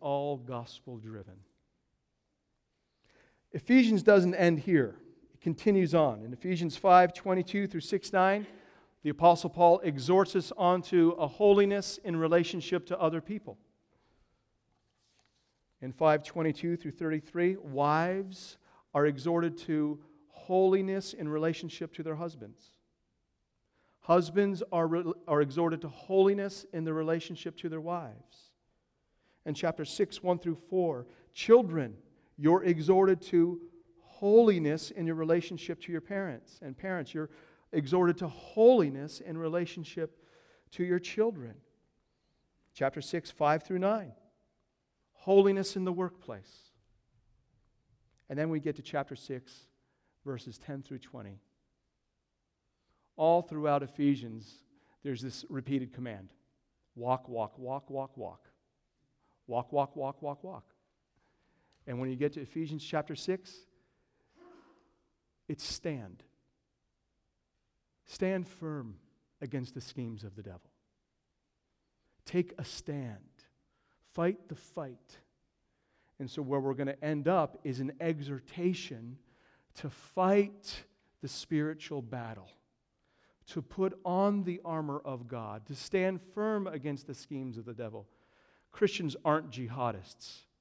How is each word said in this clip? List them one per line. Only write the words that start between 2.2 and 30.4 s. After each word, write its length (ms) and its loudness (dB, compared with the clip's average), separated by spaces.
Ephesians 500 4
doesn't 320 8
end 240 4
here. 380 2
It 60 -20
continues 560 2
on. 300 2
In 80 -10
Ephesians 420 -4
five 380 8
twenty-two 540 -2
through 120 -8
six 320 -4
nine, 340 2
the 80 -2
Apostle 400 6
Paul 300 6
exhorts 560 2
us 220 -2
onto 540 4
a 160 0
holiness 760 4
in 140 -4
relationship 720 0
to 120 -4
other 220 0
people. 360 -12
In 120 -8
five 300 4
twenty-two 520 -2
through 160 -8
thirty-three, 640 -2
wives 1000 -2
are 120 4
exhorted 540 0
to 400 -2
holiness 840 0
in 160 -8
relationship 640 -4
to 100 -10
their 120 -6
husbands. 560 -12
Husbands 720 2
are 160 2
re-, 260 -2
are 140 4
exhorted 400 0
to 60 -8
holiness 840 0
in 100 -4
their 100 -2
relationship 640 -4
to 120 -8
their 100 -8
wives. 720 -12
In 80 -4
chapter 320 -4
six, 360 -4
one 180 0
through 180 -4